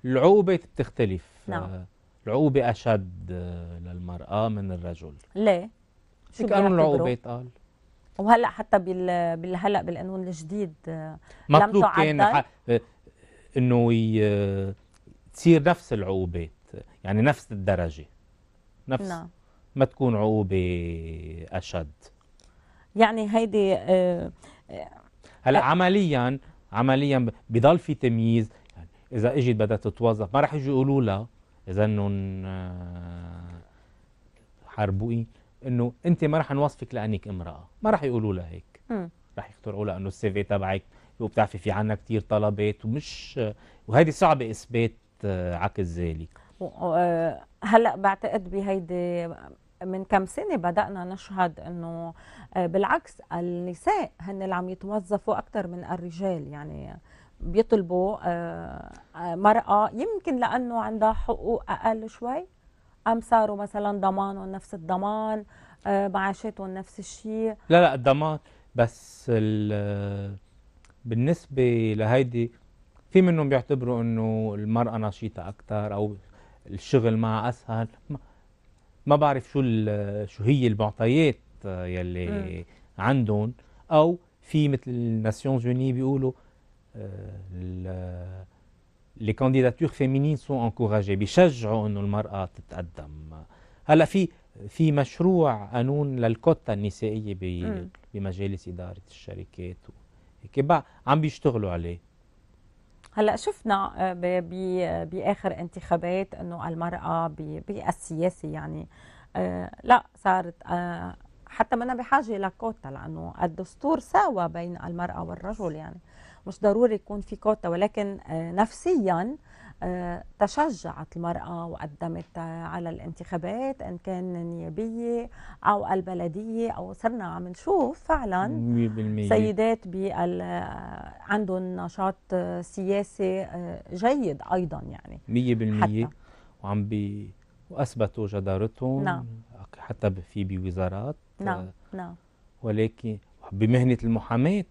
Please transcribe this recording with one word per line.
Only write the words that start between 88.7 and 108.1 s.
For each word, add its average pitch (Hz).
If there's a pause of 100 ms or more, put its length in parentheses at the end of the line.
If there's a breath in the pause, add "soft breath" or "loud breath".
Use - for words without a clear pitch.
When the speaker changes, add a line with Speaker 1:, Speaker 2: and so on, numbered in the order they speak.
Speaker 1:
les 110
candidatures 131
féminines 135
sont 123
encouragées، 104
بيشجعوا 110
إنه 101
المرأة 101 (100)
تتقدم. 78 (540 soft breath)
هلا 156
في، 185 (380 soft breath)
في 156
مشروع 143
قانون 131
للكوتا 120
النسائية 104
ب-، 90
Speaker 2:
مم. 185 (240)
Speaker 1:
بمجالس 98
إدارة 90
الشركات 92 (640 soft breath)
وهيك -
بقى 147 (220 soft breath)
عم 147
بيشتغلوا 117
عليه. 85 (1120)
Speaker 2:
هلا 214
شفنا، 208 (160)
آه، 185
ب-، 180
ب-، 175
بآخر 185
انتخابات 175
إنه 170
المرأة 165
ب-، 156
بالسياسة 170